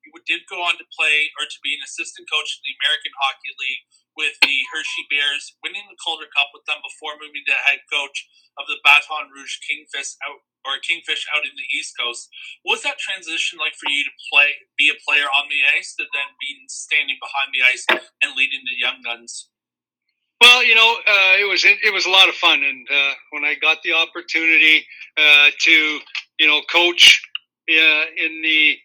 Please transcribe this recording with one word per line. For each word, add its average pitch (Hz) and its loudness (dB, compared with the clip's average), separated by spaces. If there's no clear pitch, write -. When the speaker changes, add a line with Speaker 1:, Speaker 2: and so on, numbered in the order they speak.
Speaker 1:
you 302 -20
would, 339 -16
did 339 -4
go - -10
on 349 -4
to - -20
play 151 0
or - -8
to - -14
be 143 -4
an 143 -10
assistant - -14
coach 151 -4
in - -14
the - -12
American - -4
Hockey - -4
League 131 -8
with - -6
the 139 -2
Hershey - -8
Bears, 143 -4
winning - -12
the - -20
Calder 156 -10
Cup - -4
with - -18
them 147 -8
before 151 -14
moving 147 -16
to 131 -2
head 135 -2
coach 143 -8
of 143 -14
the 147 -6
Baton 147 2
Rouge 139 -12
Kingfish 147 -10
out, 139 -18
or 135 -6
Kingfish 165 -6
out 147 -2
in 139 -10
the 135 -14
East 151 -10
Coast. 120 -8
What - -2
was 233 -12
that 285 -6
transition 175 -6
like 156 -4
for - -10
you 143 -2
to 139 -8
play, 143 2
be 151 2
a - -8
player 143 0
on 139 -2
the 143 -2
ice, - -8
to 135 -8
then 135 -6
being 135 -16
standing 143 -6
behind 135 -8
the 131 -2
ice 127 0
and 139 -4
leading 135 -2
the 120 -10
young 127 -6
guns? 117 -14
Speaker 2:
Well, 247 8
you 233 6
know, 226 4
uh, 190 4
it 202 0
was, 185 0
it 202 4
was 185 -2
a 180 -2
lot 190 6
of - -4
fun, 156 2
and, 131 -6
uh, 139 0
when 147 -6
I 147 -2
got 156 0
the 160 -2
opportunity, 160 2
uh, 147 8
to, 156 2
you 156 4
know, 151 2
coach, 175 6
uh, 160 4
in 160 -6
the 156 2